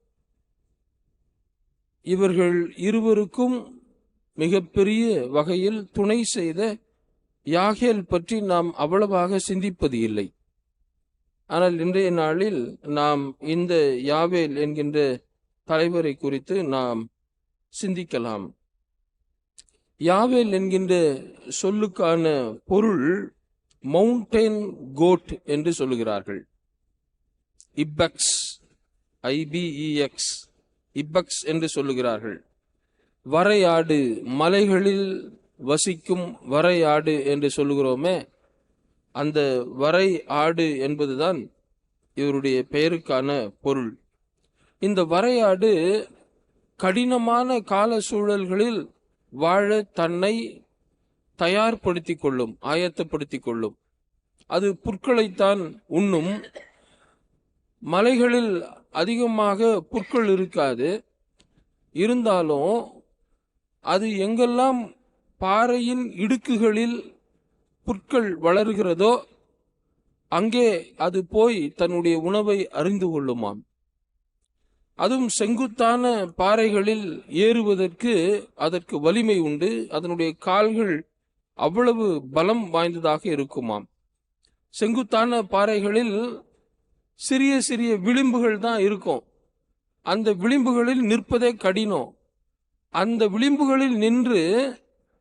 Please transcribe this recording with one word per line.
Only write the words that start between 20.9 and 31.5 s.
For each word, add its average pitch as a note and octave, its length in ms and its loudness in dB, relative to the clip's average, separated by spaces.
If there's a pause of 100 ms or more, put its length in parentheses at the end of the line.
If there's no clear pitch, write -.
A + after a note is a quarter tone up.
சொல்லுக்கான F#3+ 720 0 (400)
பொருள் F#3+ 420 2 (800)
மவுண்டன் G#3+ 760 2 (340)
கோட் E3+ 380 2 (120)
என்று D3+ 280 -2
சொல்லுகிறார்கள். A2 720 -4 (1300)
இபெக்ஸ், D3+ 580 -2 (880)
ஐ C3 120 -2 (100)
பி E3 180 -6 (140)
இ D#3 100 -6 (120)
எக்ஸ், - 300 -4 (640)
இபெக்ஸ் D#3 480 -4
என்று D#3+ 240 -2